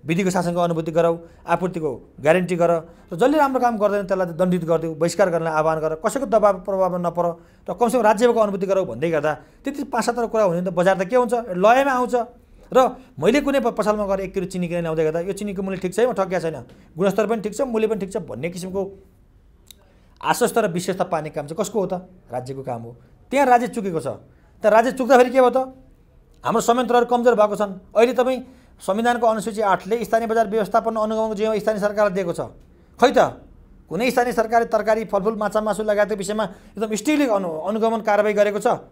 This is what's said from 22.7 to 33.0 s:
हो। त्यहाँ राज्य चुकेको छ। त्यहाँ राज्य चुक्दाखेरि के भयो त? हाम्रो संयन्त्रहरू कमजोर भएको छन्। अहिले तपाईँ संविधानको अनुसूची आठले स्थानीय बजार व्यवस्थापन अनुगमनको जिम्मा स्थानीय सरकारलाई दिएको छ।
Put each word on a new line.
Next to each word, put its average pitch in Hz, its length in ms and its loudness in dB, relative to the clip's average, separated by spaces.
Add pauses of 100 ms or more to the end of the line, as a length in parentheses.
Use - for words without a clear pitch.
हो। 117 140 -16 (360)
त्यहाँ 269 160 2
राज्य 240 200 6
चुकेको 185 320 -4
छ। 135 80 -6 (540)
त्यहाँ 214 100 4
राज्य 233 200 4
चुक्दाखेरि 254 380 4
के 262 120 4
भयो 247 80 6
त? 240 80 0 (880)
हाम्रो 202 160 0
संयन्त्रहरू 240 440 2
कमजोर 240 300 2
भएको 208 200 2
छन्। 196 180 -4 (240)
अहिले 240 160 4
तपाईँ 254 280 0 (400)
संविधानको 233 460 0
अनुसूची 220 340 -2
आठले 196 440 0
स्थानीय 226 220 0
बजार 220 200 2
व्यवस्थापन 220 480 0
अनुगमनको 220 400 -2
जिम्मा 220 220 0
स्थानीय 214 240 -2
सरकारलाई 208 320 0
दिएको 175 200 -2
छ। 151 80 -6 (600)